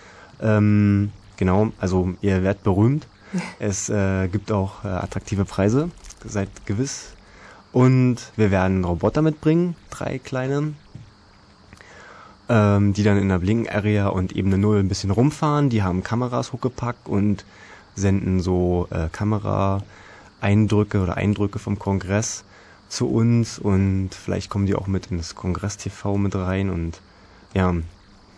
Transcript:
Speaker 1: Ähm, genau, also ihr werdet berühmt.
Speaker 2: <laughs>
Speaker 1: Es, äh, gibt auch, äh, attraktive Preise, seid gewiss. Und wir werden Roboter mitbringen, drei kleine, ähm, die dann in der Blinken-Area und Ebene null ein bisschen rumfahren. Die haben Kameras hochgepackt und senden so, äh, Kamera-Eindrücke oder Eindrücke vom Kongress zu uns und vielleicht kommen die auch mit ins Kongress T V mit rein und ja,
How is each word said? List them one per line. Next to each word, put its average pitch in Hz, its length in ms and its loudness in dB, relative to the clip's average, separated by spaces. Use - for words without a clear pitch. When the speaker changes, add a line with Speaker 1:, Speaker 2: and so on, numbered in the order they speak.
Speaker 1:
Ähm, 104 720 4
genau, 101 440 2
also 92 400 0
ihr 95 240 2
werdet - 180 0
berühmt. 113 440 2
Speaker 2:
<laughs> - 260 -6
Speaker 1:
Es, - 300 -4
äh, 95 400 0
gibt 101 240 -4
auch, 98 320 -4
äh, 101 40 -6
attraktive 98 560 -4
Preise, 123 460 0
seid 104 240 -6
gewiss. 120 460 -6
Und 127 440 4
wir 107 140 4
werden 95 340 2
Roboter 92 380 0
mitbringen, 160 520 0
drei - 280 -6
kleine, 139 560 -4
ähm, 101 440 4
die 101 120 0
dann 101 140 4
in 98 100 2
der 92 100 2
Blinken-Area 104 720 0
und 92 280 -2
Ebene 95 220 2
null 104 220 4
ein 95 80 2
bisschen 95 220 -2
rumfahren. 147 600 2
Die 110 120 2
haben 92 200 0
Kameras 123 500 -4
hochgepackt 120 560 -6
und 104 360 0
senden 95 460 0
so, 90 500 0
äh, 82 220 -4
Kamera-Eindrücke 101 1900 -2
oder 87 140 -2
Eindrücke 101 420 -2
vom 101 200 -4
Kongress 98 640 -4
zu - 200 -4
uns 117 500 2
und 95 540 0
vielleicht - 380 -6
kommen 101 160 0
die 98 80 0
auch 95 120 -4
mit 95 240 -4
ins 85 240 -6
Kongress 90 440 -6
T - 100 -10
V 101 300 -4
mit 98 160 -2
rein 95 340 -2
und 82 320 -6
ja, 90 200 2